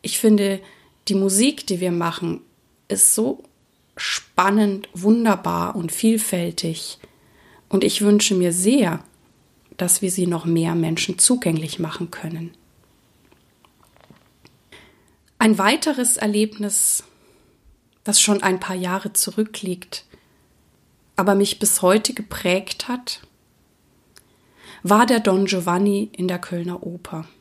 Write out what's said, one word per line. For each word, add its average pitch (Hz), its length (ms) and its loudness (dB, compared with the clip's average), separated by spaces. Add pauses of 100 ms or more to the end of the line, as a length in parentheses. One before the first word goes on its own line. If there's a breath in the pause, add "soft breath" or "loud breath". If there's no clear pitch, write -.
Ich - 160 -6
finde, 196 440 4 (460 soft breath)
die 202 80 0
Musik, 196 520 2
die 180 120 -4
wir 180 120 -2
machen, 170 500 -4 (460)
ist - 260 2
so 226 300 -2 (540)
spannend, 202 960 0
wunderbar 185 840 2
und 170 160 -4
vielfältig. 175 1040 -2 (720 soft breath)
Und 196 140 2
ich - 180 0
wünsche 208 340 4
mir 180 180 2
sehr, 185 500 2 (760)
dass - 240 0
wir 185 100 -2
sie 180 160 0
noch 165 180 -4
mehr 165 300 0
Menschen 165 440 -2
zugänglich 165 600 0
machen 165 300 -6
können. 165 420 -12 (2750 soft breath)
Ein 220 200 4
weiteres 247 600 0
Erlebnis, 214 840 -2 (1000 soft breath)
das - 180 2
schon 202 220 2
ein 185 160 2
paar 185 160 -6
Jahre 185 380 -4
zurückliegt, 208 920 -4 (1120 soft breath)
aber 196 180 4
mich 196 240 0
bis - 220 0
heute 190 320 4
geprägt - 720 -4
hat, 247 340 -8 (1600 loud breath)
war 247 220 4
der 233 140 2
Don 196 260 2
Giovanni 196 680 0
in 180 120 -4
der 180 120 -4
Kölner 175 460 -8
Oper. 170 420 -12 (140)